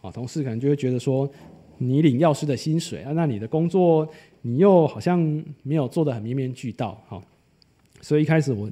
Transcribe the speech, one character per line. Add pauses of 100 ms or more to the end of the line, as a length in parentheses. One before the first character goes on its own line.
啊，
同
事
可
能
就
会
觉
得
说 (480)
，“你
领
药
师
的
薪
水，
啊，
那
你
的
工
作 (320)
你
又
好
像 (420)
没
有
做
得
很
面
面
俱
到，”
哈。 (800)
所
以
一
开
始
我